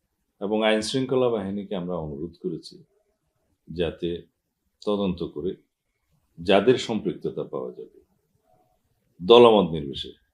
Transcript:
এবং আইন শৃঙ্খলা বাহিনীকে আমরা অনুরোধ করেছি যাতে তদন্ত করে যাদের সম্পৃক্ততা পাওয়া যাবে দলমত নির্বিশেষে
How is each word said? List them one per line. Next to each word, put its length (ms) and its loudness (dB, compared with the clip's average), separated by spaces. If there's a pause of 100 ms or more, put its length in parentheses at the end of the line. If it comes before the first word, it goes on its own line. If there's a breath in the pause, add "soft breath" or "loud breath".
(460)
এবং 180 -2
আইন 180 2
শৃঙ্খলা 480 -2
বাহিনীকে 460 -6
আমরা 200 -6
অনুরোধ 380 -10 (100)
করেছি 400 -10 (880)
যাতে 540 -6 (600)
তদন্ত 380 -2
করে 320 -8 (840)
যাদের 340 4
সম্পৃক্ততা 680 -6
পাওয়া 280 -10
যাবে 320 -20 (1200)
দলমত 480 8
নির্বিশেষে 520 -10 (100)